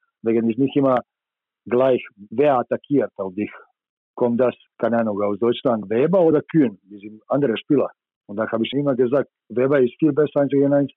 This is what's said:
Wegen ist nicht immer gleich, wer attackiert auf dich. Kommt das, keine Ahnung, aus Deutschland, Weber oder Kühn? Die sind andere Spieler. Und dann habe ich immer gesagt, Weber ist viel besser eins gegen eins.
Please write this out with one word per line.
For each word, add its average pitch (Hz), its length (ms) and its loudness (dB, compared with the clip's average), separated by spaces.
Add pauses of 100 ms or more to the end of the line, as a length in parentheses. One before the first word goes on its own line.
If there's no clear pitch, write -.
(220)
Wegen 113 260 0
ist 113 120 -2
nicht 139 160 0
immer 131 220 2 (680)
gleich, 123 400 0 (240)
wer 135 280 2
attackiert 123 580 -2
auf 95 180 -8
dich. 101 160 -6 (640)
Kommt 120 260 0
das, 117 140 2 (240)
keine 113 200 0
Ahnung, 107 220 -2
aus 101 200 -2
Deutschland, 117 500 0
Weber 156 300 2
oder 156 220 4
Kühn? 127 420 0
Die 101 140 -20
sind 107 280 -20
andere 127 320 -2
Spieler. 127 320 0 (360)
Und 104 100 -12
dann 110 120 -4
habe 113 160 -2
ich 113 100 -8
immer 143 200 -2
gesagt, 123 340 0 (200)
Weber 135 320 0
ist 123 180 0
viel 151 140 2
besser 143 300 0
eins 135 100 -2
gegen 139 200 2
eins. 143 240 0